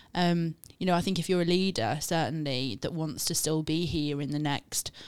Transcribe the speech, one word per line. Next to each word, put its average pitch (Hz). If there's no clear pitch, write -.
Um, 170
you 185
know, 180
I 175
think 180
if 165
you're 180
a -
leader, 175
certainly, 139
that 139
wants 156
to 165
still 156
be 160
here 147
in 139
the 147
next -